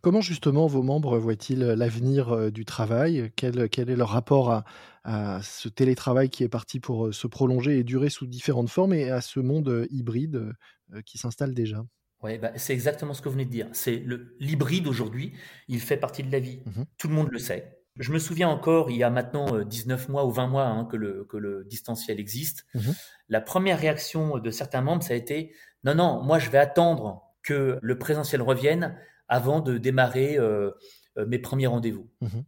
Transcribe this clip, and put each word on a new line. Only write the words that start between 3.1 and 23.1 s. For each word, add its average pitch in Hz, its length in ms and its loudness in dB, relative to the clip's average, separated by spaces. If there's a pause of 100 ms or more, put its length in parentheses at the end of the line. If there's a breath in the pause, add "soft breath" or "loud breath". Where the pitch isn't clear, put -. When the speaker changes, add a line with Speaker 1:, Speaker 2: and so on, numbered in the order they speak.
Speaker 1:
Quel, 123 340 0
quel 120 180 -2
est 127 80 0
leur 120 140 2
rapport 120 400 4
à, 110 140 2 (400 loud breath)
à 104 380 -2
ce - 280 -12
télétravail 131 580 2
qui 131 160 -2
est 117 60 -2
parti 117 280 -6
pour, 113 280 -2
euh, 107 60 -2
se - 140 -8
prolonger 127 520 2
et 123 60 2
durer 131 260 0
sous 139 160 -10
différentes 123 420 -2
formes 185 240 2
et 147 180 0
à 127 120 0
ce - 180 -6
monde, 139 280 0
euh, 120 220 0
hybride, 131 460 -4
euh, 110 720 -10
qui - 120 -20
s'installe 131 360 -6
déjà ? 110 300 -2 (380)
Speaker 2:
Ouais, 110 160 -8
bah, 110 180 -4
c'est 131 180 -6
exactement 143 400 -2
ce - 80 -12
que - 60 -6
vous 131 60 -4
venez 131 120 -2
de 123 40 -8
dire. 113 220 -6
C'est - 260 -2
le, 123 400 -8
l'hybride 147 480 0
aujourd'hui, 120 460 -4 (360 loud breath)
il 120 120 -2
fait 139 160 -2
partie 131 260 -6
de 131 80 -6
la 135 80 0
vie. 127 280 -6
Speaker 1:
Mhm. 110 180 -6 (140)
Speaker 2:
Tout 165 100 -4
le 151 60 2
monde 156 160 2
le 120 80 -6
sait. - 400 -8 (200)
Je 123 120 -6
me 156 80 2
souviens 165 300 0
encore, 160 420 4
il 120 60 -2
y 117 60 2
a 120 80 4
maintenant, 127 440 0
euh, 107 100 0
dix-neuf 117 440 -4
mois 139 160 0
ou 127 60 2
vingt 123 160 0
mois, 131 200 2
hein, 113 200 0
que 117 100 -6
le, 101 280 -4
que - 120 -12
le 101 280 -6
distanciel 110 540 -6
existe. 113 460 -8 (100)
Speaker 1:
Mhm. 127 200 0 (340 loud breath)